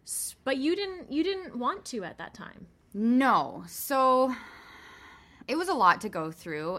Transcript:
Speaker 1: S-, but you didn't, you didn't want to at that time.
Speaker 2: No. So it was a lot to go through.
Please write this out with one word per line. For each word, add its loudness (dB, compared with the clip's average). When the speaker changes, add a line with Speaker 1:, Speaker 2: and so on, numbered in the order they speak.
Speaker 1:
S-, -8
but -2
you 0
didn't, -8
you 0
didn't -4
want -4
to -8
at -10
that -12
time. -16
Speaker 2:
No. 4
So 2
it -2
was -2
a 2
lot 6
to -6
go -6
through. -6